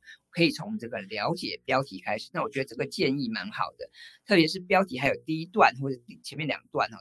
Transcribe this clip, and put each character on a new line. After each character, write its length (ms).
可 140
以 80
从 260
这 120
个 120
了 320
解 300
标 180
题 200
开 160
始。 160
那 100
我 60
觉 100
得 60
这 100
个 100
建 340
议 100
蛮 220
好 260
的， 120
特 100
别 120
是 120
标 240
题 160
还 80
有 80
第 160
一 40
段 300
或 140
者 160
第， 180
前 140
面 80
两 160
段 220
哦， 80